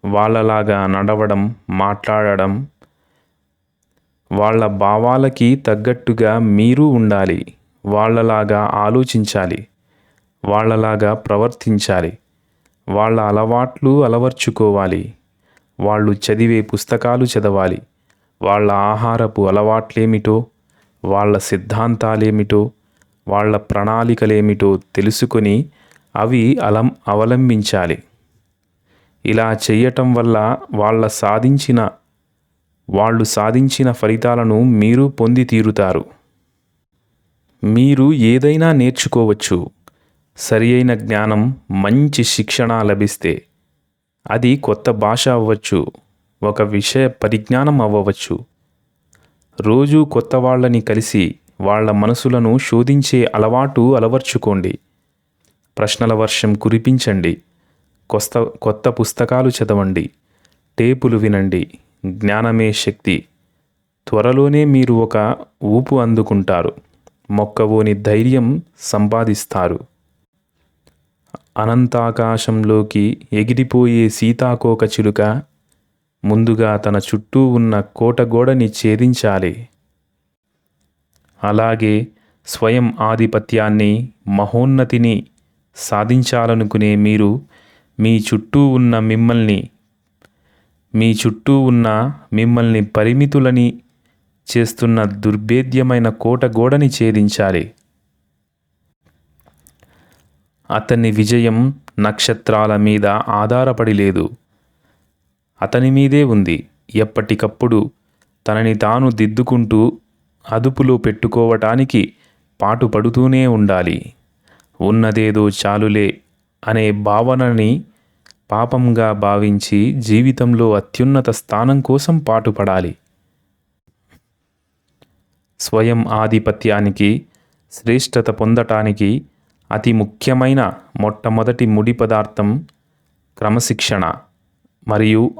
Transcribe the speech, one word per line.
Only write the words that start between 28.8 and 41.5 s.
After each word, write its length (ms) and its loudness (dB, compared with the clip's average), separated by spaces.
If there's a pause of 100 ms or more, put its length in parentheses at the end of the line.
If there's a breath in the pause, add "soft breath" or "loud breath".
ఇలా 260 0
చెయ్యటం 600 0
వల్ల 440 0 (160)
వాళ్ళ 320 0
సాధించిన, 840 0 (1000)
వాళ్ళు 340 0
సాధించిన 680 0
ఫలితాలను 720 0
మీరు 460 2
పొంది 360 0
తీరుతారు. 600 0 (1600)
మీరు 480 4
ఏదైనా 600 2
నేర్చుకోవచ్చు. 1000 0 (640 soft breath)
సరి 380 0
అయిన 200 2
జ్ఞానం, 600 -2 (140)